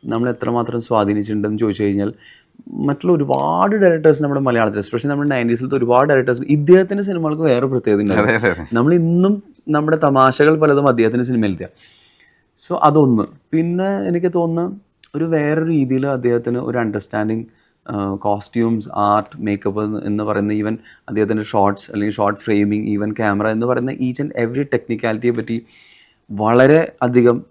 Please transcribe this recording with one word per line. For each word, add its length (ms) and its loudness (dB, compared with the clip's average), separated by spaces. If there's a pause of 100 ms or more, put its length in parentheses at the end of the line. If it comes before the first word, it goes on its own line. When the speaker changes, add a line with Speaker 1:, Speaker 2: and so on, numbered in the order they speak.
Speaker 1:
നമ്മൾ 260 -4
എത്രമാത്രം 500 -4
സ്വാധീനിച്ചിട്ടുണ്ടെന്ന് 760 -2
ചോദിച്ചു 240 -2
കഴിഞ്ഞാൽ, 300 -2 (600)
മറ്റുള്ള 440 -2
ഒരുപാട് 600 0
ഡയറക്ടേഴ്സ് 460 4
നമ്മുടെ 180 -2
മലയാളത്തിൽ, 380 0
especially 300 -4
നമ്മുടെ 200 -2
നയൻറ്റീസിലത്തെ 480 -2
ഒരുപാട് 320 2
ഡയറക്ടേഴ്സ്, 340 2
ഇദ്ദേഹത്തിന്റെ 600 4
സിനിമകൾക്ക് 400 -4
വേറെ 240 2
പ്രത്യേകത 340 0
ഉണ്ട്. 140 0
Speaker 2:
അതെ, 220 2
അതെ, 140 2
അതെ. 220 -6
Speaker 1:
നമ്മൾ 220 2
ഇന്നും 480 2 (260)
നമ്മുടെ 280 0
തമാശകൾ 640 4
പലതും 280 4
അദ്ദേഹത്തിന്റെ 360 2
സിനിമയിലെത്തിയ. 420 -2 (920)
So 240 -8
അതൊന്ന്. 400 4 (280)
പിന്നെ 580 -2
എനിക്ക് 260 -2
തോന്നുന്നു 460 -2 (340)
ഒരു 100 -4
വേറെ 420 0
രീതിയിൽ 400 0
അദ്ദേഹത്തിന് 520 -2
ഒരു 200 -4
അണ്ടർസ്റ്റാൻഡിങ്, 680 -4 (440)
ആഹ്, 280 -4
കോസ്റ്റ്യൂംസ്, 800 -4
ആർട്ട്, 440 0
മേക്കപ്പ് 460 -4
എന്ന്, 160 -6
എന്ന് 240 -4
പറയുന്ന 280 -2
even 260 -2 (300)
അദ്ദേഹത്തിന്റെ 340 -2
ഷോട്ട്സ് 480 -2
അല്ലെങ്കിൽ 240 -4
ഷോട്ട് 260 -2
framing, 440 0
even 260 -4
camera 380 -2
എന്ന് 180 -2
പറയുന്ന 260 -2
each 300 -6
and 80 -6 (140)
every 180 -4
technicality-യെ 680 -2
പറ്റി 360 -6 (640)
വളരെ 600 4 (100)
അധികം 480 2